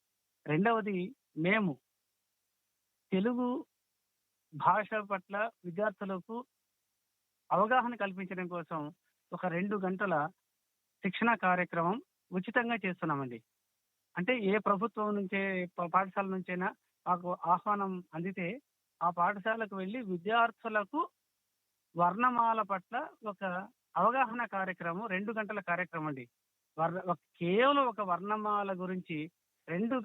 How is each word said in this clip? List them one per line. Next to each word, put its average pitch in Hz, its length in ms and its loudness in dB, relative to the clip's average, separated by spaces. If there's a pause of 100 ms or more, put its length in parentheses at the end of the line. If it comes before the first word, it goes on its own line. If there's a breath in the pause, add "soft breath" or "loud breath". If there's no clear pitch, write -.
(460)
రెండవది, 190 680 0 (240)
మేము 185 400 2 (1300)
తెలుగు 247 520 0 (880)
భాష 180 320 2 (240)
పట్ల 202 400 -2 (140)
విద్యార్థులకు 196 800 -4 (1080)
అవగాహన 233 420 4
కల్పించడం 190 540 -4
కోసం 165 440 -6 (400)
ఒక 185 140 -6
రెండు 185 300 0
గంటల 185 500 0 (800)
శిక్షణా 226 300 2
కార్యక్రమం 180 680 0 (300)
ఉచితంగా 233 440 0 (100)
చేస్తున్నామండి. 139 560 -4 (760)
అంటే, 247 200 0
ఏ 202 200 2
ప్రభుత్వం 208 560 0
నుంచే, 196 520 -2 (120)
ప-, 175 160 -4
పాఠశాల 190 320 2
నుంచైనా 185 480 -2 (340)
మాకు 180 280 0 (100)
ఆహ్వానం 190 580 0 (100)
అందితే 185 460 -4 (420)
ఆ 175 80 4
పాఠశాలకు 202 680 0
వెళ్ళి 196 260 -4
విద్యార్థులకు 214 1080 0 (880)
వర్ణమాల 226 680 2
పట్ల 196 460 -4 (180)
ఒక 190 420 -6 (280)
అవగాహన 233 480 4
కార్యక్రమం, 185 600 -4
రెండు 208 260 -2
గంటల 208 280 -4
కార్యక్రమం 170 460 -4
అండి. 135 220 -6 (500)
వర్ణ-, 170 240 0
ఒక, 175 160 -2 (220)
కేవలం 254 460 4
ఒక 208 140 -2
వర్ణమాల 202 720 0
గురించి 180 580 -4 (380)
రెండు 220 360 0